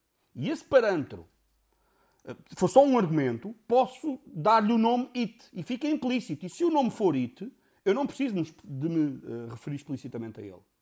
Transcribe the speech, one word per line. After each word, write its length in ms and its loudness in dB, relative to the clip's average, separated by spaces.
e 120 -4
esse 140 -6
parâmetro, 640 0
eh, 120 -14
for 140 2
só 160 8
um 120 4
argumento, 560 0
posso 580 0
dar-lhe 460 2
o 60 4
nome 380 2
IT 360 -6
e 120 -10
fica 240 -6
implícito. 580 -4
E 40 -8
se 140 -8
o 60 4
nome 220 2
for 240 0
IT, 360 -6
eu 100 4
não 120 -2
preciso 300 -4
de 60 0
me, 220 -6
de 260 -6
me, 360 -2
eh, 240 -10
referir 260 -10
explicitamente 640 -10
a 40 -14
ele. 180 -16